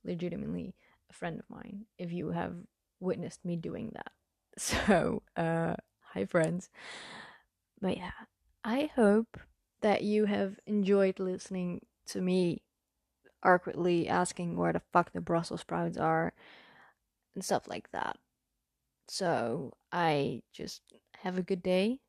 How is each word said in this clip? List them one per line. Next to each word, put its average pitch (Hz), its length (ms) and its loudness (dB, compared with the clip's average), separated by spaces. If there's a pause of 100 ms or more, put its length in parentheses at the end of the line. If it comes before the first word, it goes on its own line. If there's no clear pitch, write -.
legitimately 175 680 -6 (360)
a - 40 -20
friend 170 260 -8
of - 100 -18
mine - 360 -14 (120)
if 175 160 -8
you 175 180 -4
have 175 240 -4 (460)
witnessed - 420 -4
me 175 140 -4
doing - 360 -8
that. - 240 -12
<laughs> - 40 -20 (360)
So, - 640 2 (140)
uh, 165 400 0 (380)
hi, 190 120 -2
friends. 170 440 0 (1080)
But 190 180 -2
yeah, 180 140 -8 (520)
I 269 320 0
hope 220 420 4 (440)
that 208 220 4
you 214 220 4
have 202 300 0 (100)
enjoyed 196 540 4
listening 185 600 -4 (260)
to 190 140 -6
me 180 420 2 (800)
awkwardly 175 640 4
asking 175 500 0
where 170 160 2
the 170 80 0 (100)
fuck 175 200 4
the 175 100 -6
Brussels 170 400 -2
sprouts 170 360 -4
are 160 360 2 (1000)
and 190 80 -8
stuff - 240 -2
like - 240 -12
that. - 260 -6 (920)
So 123 640 -2 (180)
I 156 500 0 (120)
just - 280 -12 (380)
have 185 180 -4
a 185 60 -2
good 180 180 -2
day. 190 480 2